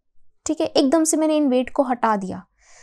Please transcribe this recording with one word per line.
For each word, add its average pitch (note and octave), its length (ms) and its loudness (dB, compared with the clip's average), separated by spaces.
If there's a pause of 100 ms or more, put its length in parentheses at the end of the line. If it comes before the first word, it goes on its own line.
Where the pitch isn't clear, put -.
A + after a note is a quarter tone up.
(460)
ठीक D#4 140 -4
है, D#4+ 60 0
एकदम D#4+ 380 2
से D#4+ 120 0
मैंने D#4 200 0
इन D4+ 120 2
वेट B3 220 0
को - 120 0
हटा A#3+ 340 -2
दिया, F#3 300 -8 (360)